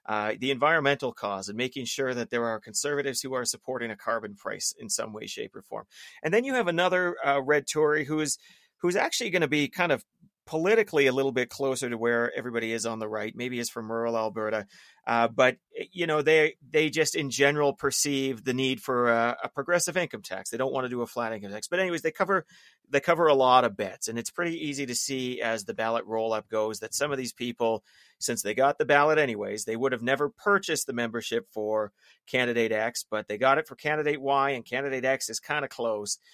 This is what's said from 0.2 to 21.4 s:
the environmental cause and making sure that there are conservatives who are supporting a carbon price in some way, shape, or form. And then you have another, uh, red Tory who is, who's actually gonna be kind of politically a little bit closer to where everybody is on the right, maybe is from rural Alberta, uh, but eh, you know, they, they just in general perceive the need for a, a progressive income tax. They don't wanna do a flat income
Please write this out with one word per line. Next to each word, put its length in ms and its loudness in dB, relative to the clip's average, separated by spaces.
the 120 -2
environmental 640 2
cause 340 -6
and 80 -10
making 300 -6
sure 260 -2
that 160 -4
there 160 -2
are 160 -4
conservatives 640 -4
who 100 -8
are 140 -2
supporting 440 -6
a 60 -10
carbon 380 -4
price 440 -6
in 120 -10
some 240 -4
way, 120 -12
shape, 300 -10
or 60 -18
form. 240 -12
And 120 0
then 100 4
you 80 -4
have 160 0
another, 560 2
uh, 160 4
red 260 2
Tory 380 2
who 160 -2
is, 160 -2
who's 140 2
actually 340 -2
gonna 180 2
be 200 0
kind 220 0
of 140 0
politically 600 4
a 60 4
little 200 0
bit 160 0
closer 400 -2
to 80 -4
where 400 2
everybody 360 -4
is 120 -2
on 140 -4
the 100 -6
right, 260 -6
maybe 240 -6
is 120 -4
from 200 -10
rural 280 -2
Alberta, 480 -2
uh, 220 4
but 280 4
eh, 160 -8
you 140 -2
know, 160 2
they, 340 4
they 220 2
just 240 0
in 160 -2
general 420 4
perceive 720 0
the 100 0
need 260 0
for 300 2
a, 340 2
a 40 -4
progressive 480 0
income 260 -4
tax. 280 -10
They 80 -6
don't 140 0
wanna 160 -2
do 140 -4
a 40 -6
flat 260 -4
income 200 -10